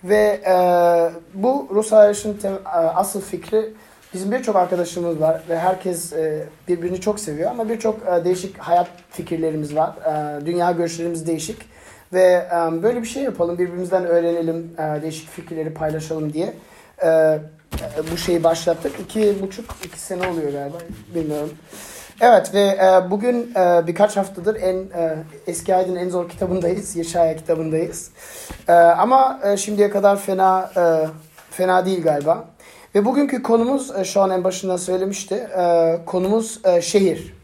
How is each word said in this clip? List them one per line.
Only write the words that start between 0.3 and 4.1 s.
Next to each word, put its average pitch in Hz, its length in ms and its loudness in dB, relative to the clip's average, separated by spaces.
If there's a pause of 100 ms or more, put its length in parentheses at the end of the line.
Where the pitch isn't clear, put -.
e, 185 80 4 (760)
bu 247 380 -2
ruhsal 214 260 2
arayışın 208 360 6 (100)
tem-, 196 220 -4
e, 165 40 -12
asıl 170 520 0
fikri... 214 520 -4 (400)